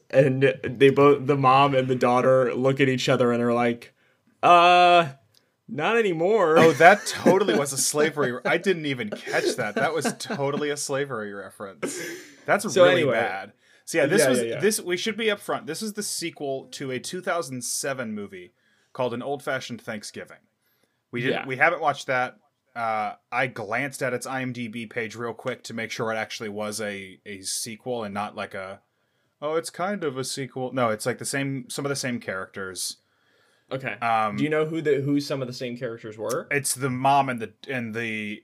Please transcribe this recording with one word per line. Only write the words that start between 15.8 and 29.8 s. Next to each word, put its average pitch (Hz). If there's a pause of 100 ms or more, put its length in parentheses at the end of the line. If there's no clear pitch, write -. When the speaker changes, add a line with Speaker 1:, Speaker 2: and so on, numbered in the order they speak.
Speaker 2:
is 214
the 208
sequel 143
to 139
a 127
two 180
thousand 165
seven 127
movie 95 (400)
called 127
An 123
Old-Fashioned 131
Thanksgiving. 104 (720)
We 120
didn't, 131
Speaker 1:
Yeah. -
Speaker 2:
we 131
haven't 156
watched 143
that. 127 (360)
Uh, 110 (180)
I 127
glanced 120
at 127
its 120
I 131
M 127
D 120
B 113
page 110
real 117
quick 120
to -
make 110
sure 113
it 110
actually 110
was 107
a, 98
a 101
sequel 113
and 101
not 101
like 101
a, 98 (600)
"Oh, 151
it's 165
kind 185